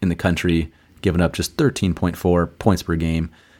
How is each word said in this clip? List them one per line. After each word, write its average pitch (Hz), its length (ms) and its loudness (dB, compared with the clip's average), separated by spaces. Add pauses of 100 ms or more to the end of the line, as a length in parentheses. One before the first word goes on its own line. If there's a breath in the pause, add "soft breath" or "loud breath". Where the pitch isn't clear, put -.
in 92 80 0
the 85 60 0
country, 82 560 0 (300 soft breath)
giving 90 200 0
up 82 120 0
just - 240 -6
thirteen 113 360 0
point 87 240 -4
four 87 300 2
points - 360 0
per 87 120 -2
game. 82 340 -2 (300 soft breath)